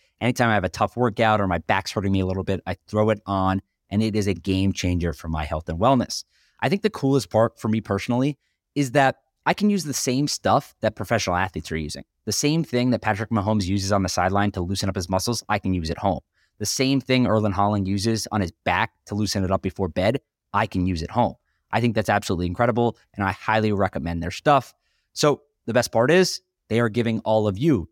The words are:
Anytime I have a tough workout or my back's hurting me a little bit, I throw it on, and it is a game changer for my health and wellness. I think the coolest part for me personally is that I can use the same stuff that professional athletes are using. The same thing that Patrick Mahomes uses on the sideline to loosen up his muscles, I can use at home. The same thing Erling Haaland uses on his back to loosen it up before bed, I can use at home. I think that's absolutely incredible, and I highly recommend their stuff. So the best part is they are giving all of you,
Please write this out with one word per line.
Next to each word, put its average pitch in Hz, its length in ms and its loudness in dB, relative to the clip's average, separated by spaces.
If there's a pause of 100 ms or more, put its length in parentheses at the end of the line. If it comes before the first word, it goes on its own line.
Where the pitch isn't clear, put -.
(200)
Anytime 120 280 2
I 110 60 4
have 98 100 2
a 90 60 0
tough - 260 -2
workout 110 420 2
or 101 80 0
my 87 120 0
back's 98 340 -2
hurting 98 200 0
me 95 80 2
a 92 60 0
little 92 180 -2
bit, 95 220 -4
I 92 100 -6 (100)
throw 107 240 0
it 104 160 0
on, 95 340 0 (300)
and 104 120 0
it 107 140 0
is 101 100 0
a 101 60 0
game 95 400 0
changer 87 400 -2
for - 160 -10
my 80 160 -2
health 78 240 -6
and 82 100 -6
wellness. 120 460 0 (360)
I 127 100 0
think 196 100 -2
the 226 80 0
coolest 139 400 0
part 113 320 2
for 113 80 -2
me 107 140 0
personally 120 560 -2 (360)
is 139 180 -2
that 135 240 4 (280)
I 156 80 2
can 196 160 2
use 202 160 0
the 147 80 -6
same 135 340 0
stuff 120 540 0
that 107 160 0
professional 95 400 0
athletes 92 340 -4
are 80 60 -4
using. 76 280 -8 (200)
The 107 80 -6
same 156 320 0
thing 123 260 -2
that 113 120 0
Patrick 107 260 -2
Mahomes 104 380 0
uses 95 260 0
on 101 100 4
the 92 60 0
sideline 98 440 0
to 92 100 -4
loosen 95 260 -4
up 92 80 -4
his 95 140 -4
muscles, 98 400 -2
I 107 80 0
can 95 160 -2
use 82 160 -4
at - 80 -6
home. 95 220 0 (360)
The - 80 -8
same 135 380 0
thing 127 240 2
Erling 104 260 2
Haaland 101 340 0
uses 104 460 -2
on 107 80 0
his 90 100 -2 (140)
back 92 280 0 (140)
to - 80 -8
loosen 104 300 -2
it 90 60 -2
up 95 100 0
before 95 280 -4
bed, 101 340 0 (320)
I 104 120 2
can 92 200 -2
use 87 160 -2
at 82 80 -8
home. 117 240 0 (360)
I 113 120 0
think 120 120 0
that's 110 140 -2
absolutely 98 380 0
incredible, 120 500 0 (180)
and 101 120 0
I 95 60 0
highly 110 400 0
recommend 87 500 -2
their 85 80 -6
stuff. 139 420 0 (400)
So 147 300 0 (240)
the 117 60 -6
best 120 200 0
part 120 180 2
is 180 320 2 (260)
they 110 120 0
are 117 100 2
giving 113 300 0
all 110 280 2
of 98 80 -2
you, 120 360 0